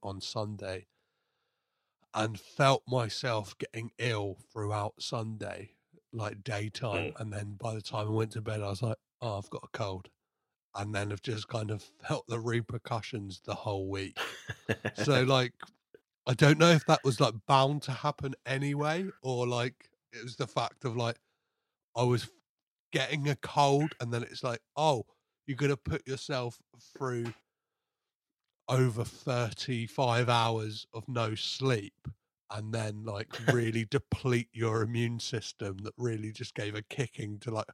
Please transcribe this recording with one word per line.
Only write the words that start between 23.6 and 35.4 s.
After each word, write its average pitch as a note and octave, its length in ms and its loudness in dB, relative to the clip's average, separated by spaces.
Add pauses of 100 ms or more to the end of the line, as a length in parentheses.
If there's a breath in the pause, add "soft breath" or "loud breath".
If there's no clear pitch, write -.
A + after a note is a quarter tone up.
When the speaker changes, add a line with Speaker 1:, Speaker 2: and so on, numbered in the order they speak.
Speaker 1:
and A#2 140 -4
then A#2+ 100 -2
it's - 180 -12
like, A#2+ 200 -4 (140)
"Oh, D3 300 2 (400)
you're C3 120 -4
gonna C#3+ 200 4
put - 300 -6
yourself B2+ 500 -4 (400)
through A#2+ 360 -2 (1300)
over B2 360 4
thirty-five A#2+ 1300 0
hours A2+ 640 2
of A2 140 -10
no A2+ 280 0
sleep, A2+ 720 -2 (420)
and G#2+ 240 -8
then, G#2+ 300 -4
like, G#2+ 260 -6
Speaker 2:
<laughs> A#2 240 2
Speaker 1:
really A2+ 320 2
deplete A#2+ 640 0
your A2+ 300 0
immune A#2 380 0
system G#2 640 -6